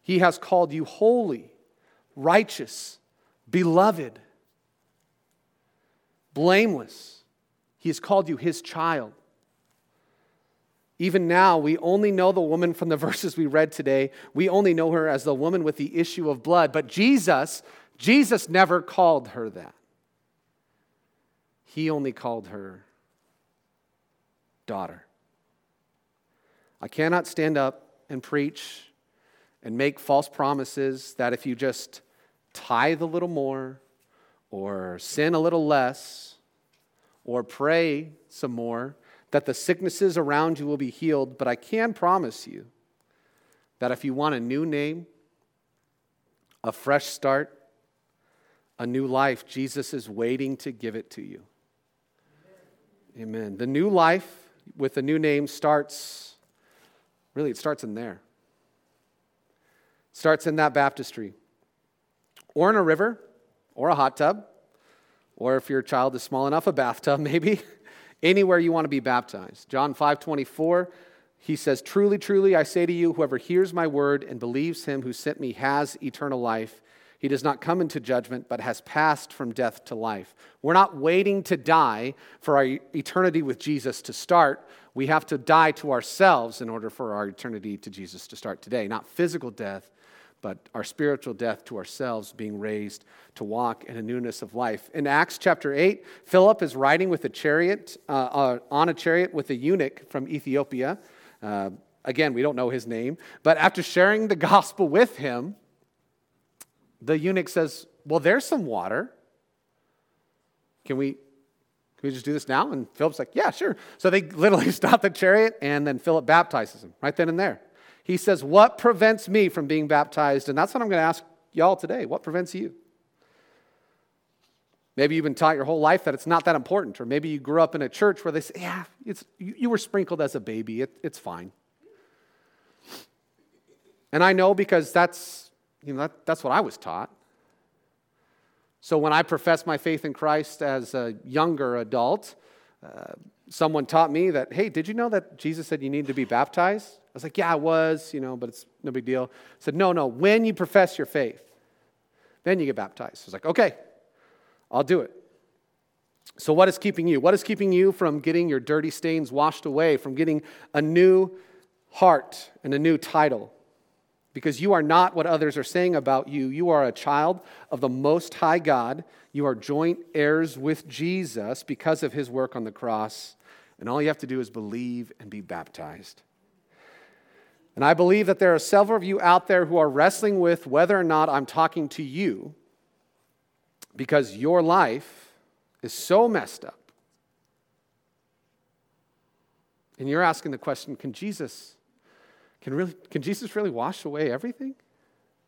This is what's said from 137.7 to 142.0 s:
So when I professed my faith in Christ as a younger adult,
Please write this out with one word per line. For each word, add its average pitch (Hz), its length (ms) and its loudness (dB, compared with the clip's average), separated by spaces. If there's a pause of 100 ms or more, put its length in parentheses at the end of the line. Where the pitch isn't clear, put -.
So 160 180 0
when 151 140 0
I 165 120 4
professed 165 420 0
my 151 120 -2
faith 160 260 -4
in 147 80 -6
Christ 156 500 -2
as 135 320 -4
a 117 300 -6
younger 139 540 -2
adult, 123 580 -2 (480)